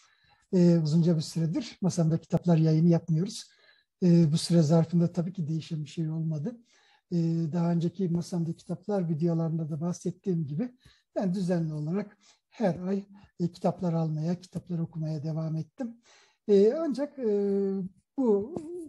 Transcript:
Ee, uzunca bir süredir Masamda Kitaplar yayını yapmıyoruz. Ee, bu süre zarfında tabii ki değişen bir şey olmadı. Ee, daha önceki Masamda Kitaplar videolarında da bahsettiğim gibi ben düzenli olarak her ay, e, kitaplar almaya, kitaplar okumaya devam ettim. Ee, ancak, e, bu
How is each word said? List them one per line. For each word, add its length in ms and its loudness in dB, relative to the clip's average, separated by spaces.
Ee, 300 6
uzunca 340 2
bir 40 0
süredir 600 -4
Masamda 400 0
Kitaplar 360 2
yayını 320 4
yapmıyoruz. 560 0
Ee, 300 6
bu 60 2
süre 240 2
zarfında 500 2
tabii 200 -4
ki 160 -6
değişen 360 -6
bir 40 -12
şey 220 -6
olmadı. 460 -6
Ee, 40 -2
daha 200 0
önceki 360 -2
Masamda 480 -4
Kitaplar 520 -4
videolarında 600 -2
da 100 -6
bahsettiğim 680 -4
gibi 260 -6
ben 200 -2
düzenli 380 -2
olarak 460 -6
her 280 -2
ay, 260 -4
e, 120 -2
kitaplar 400 -2
almaya, 480 -2
kitaplar 380 -10
okumaya 440 -6
devam 340 -6
ettim. 400 -10
Ee, 240 6
ancak, 460 -4
e, 60 -6
bu 380 0